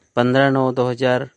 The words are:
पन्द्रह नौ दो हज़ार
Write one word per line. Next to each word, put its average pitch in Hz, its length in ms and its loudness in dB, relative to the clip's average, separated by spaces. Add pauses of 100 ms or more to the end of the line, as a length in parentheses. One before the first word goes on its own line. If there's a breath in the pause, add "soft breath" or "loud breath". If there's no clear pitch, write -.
(160 soft breath)
पन्द्रह 127 340 2
नौ 131 220 0
दो 123 180 -2
हज़ार 127 480 -2